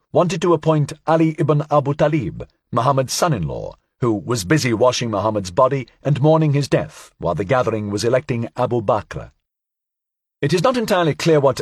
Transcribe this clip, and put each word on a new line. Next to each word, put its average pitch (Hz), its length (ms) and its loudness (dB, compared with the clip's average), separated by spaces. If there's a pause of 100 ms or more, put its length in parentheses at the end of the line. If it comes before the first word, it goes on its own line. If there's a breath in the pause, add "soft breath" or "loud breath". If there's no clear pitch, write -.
(120)
wanted 165 300 0
to 175 140 2
appoint 156 380 0 (120)
Ali 160 320 2
ibn 147 320 0
Abu 143 240 0
Talib, 151 560 -2 (220)
Muhammad's 131 420 0
son-in-law, 69 640 -4 (260)
who 117 120 2
was 107 300 -4
busy 123 300 0
washing 120 380 2
Muhammad's 101 400 -2
body 131 360 2 (160 soft breath)
and 135 180 0
mourning 156 320 4
his 143 140 0
death - 520 -6
while 85 160 -2
the 95 100 -4
gathering 110 440 0
was 101 140 -4
electing 117 540 -2
Abu 120 240 -2
Bakr. 101 500 -4 (1080)
It 147 120 0
is 170 100 2
not 269 120 2
entirely 185 380 0
clear 160 260 2
what 135 220 2